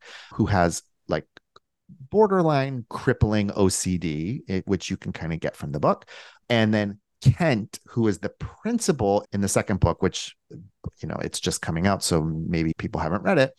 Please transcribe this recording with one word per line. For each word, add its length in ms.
who 140
has, 360
like, 180
borderline 800
crippling 680
O 140
C 280
D, 520
it, 180
which 220
you 80
can 160
kinda 240
get 180
from 160
the 80
book. 300
And 240
then 260
Kent, 680
who 200
is 120
the 100
principal 1040
in 100
the 60
second 320
book, 240
which, 320
you 80
know, 160
it's 160
just 240
coming 240
out, 160
so 180
maybe 560
people 240
haven't 220
read 160
it. 200